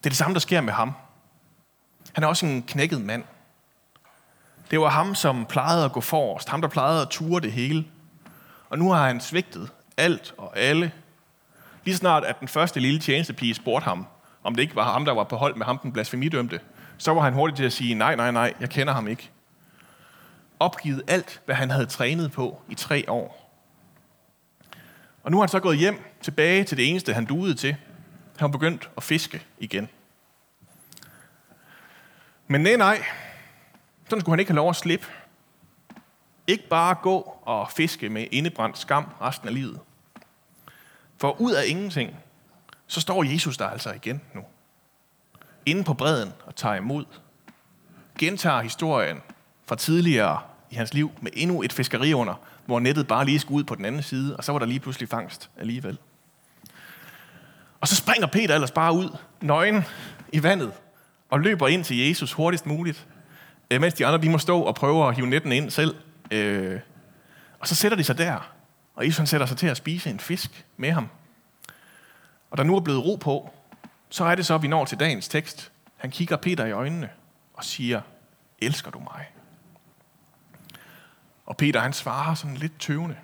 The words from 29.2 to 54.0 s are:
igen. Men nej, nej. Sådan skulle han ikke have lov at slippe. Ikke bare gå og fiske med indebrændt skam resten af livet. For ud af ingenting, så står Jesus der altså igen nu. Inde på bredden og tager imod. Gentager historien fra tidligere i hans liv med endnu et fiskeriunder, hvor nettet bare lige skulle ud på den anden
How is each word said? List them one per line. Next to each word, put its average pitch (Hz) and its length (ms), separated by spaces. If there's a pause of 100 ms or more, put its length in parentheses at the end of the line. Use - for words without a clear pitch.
igen. 104 300 (2500)
Men 143 140
nej, 208 160
nej. 208 280 (1040)
Sådan 220 120
skulle 170 120
han 170 80
ikke 196 100
have 160 60
lov 156 140
at 170 60
slippe. 170 300 (1400)
Ikke 208 220
bare 170 260
gå 185 480
og 107 280
fiske - 380
med 110 220
indebrændt 131 480
skam 143 300 (120)
resten 123 280
af 110 60
livet. 131 260 (1400)
For 143 220
ud 233 120
af 143 140
ingenting, 165 500 (680)
så - 140
står 185 240
Jesus 143 320
der 98 120
altså 101 240
igen 120 280 (140)
nu. 98 100 (1200)
Inde 175 180
på 156 100
bredden 123 380 (120)
og - 120
tager 107 180
imod. 123 300 (1120)
Gentager 160 420
historien 113 600 (440)
fra 113 100
tidligere 143 640 (300)
i 123 40
hans 117 200
liv 151 260
med 110 140
endnu 165 280
et 110 100
fiskeriunder, 127 640 (320)
hvor 120 140
nettet 139 260
bare 120 180
lige 143 140
skulle 143 200
ud 143 60
på 117 100
den 98 100
anden 135 180